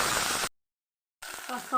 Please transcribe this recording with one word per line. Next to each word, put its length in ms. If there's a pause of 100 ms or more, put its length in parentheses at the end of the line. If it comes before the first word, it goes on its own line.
(1500)
కాస్త 300